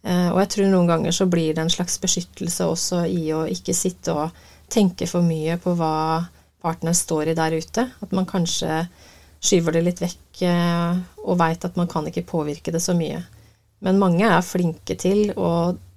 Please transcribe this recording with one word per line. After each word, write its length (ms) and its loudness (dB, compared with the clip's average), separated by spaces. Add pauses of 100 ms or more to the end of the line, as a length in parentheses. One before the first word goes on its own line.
Eh, 300 2
og 100 4
jeg 140 -2
tror 180 4
noen 160 4
ganger 240 0
så 160 2
blir 240 2
det 80 0
en 80 0
slags 320 -2
beskyttelse 720 -4
også 320 -2
i 240 -2
å 160 -2
ikke 300 -4
sitte 420 -4
og 260 -6 (260)
tenke 360 2
for 160 0
mye 400 0
på 160 0
hva 160 2 (680)
partner 320 -2
står 380 0
i 60 0
der 200 0
ute. 300 -2 (140)
At 140 -8
man 140 0
kanskje 560 -2 (560)
skyver 360 2
det 80 2
litt 180 0
vekk, 420 -10
eh, 560 2 (240)
og 160 2
vet 240 0
at 140 -4
man 100 0
kan 180 -4
ikke 220 -6
påvirke 440 -4
det 100 -2
så 140 0
mye. 260 -2 (580)
Men 200 2
mange 280 4
er 160 4
flinke 540 -2
til 340 2
å 400 0 (240)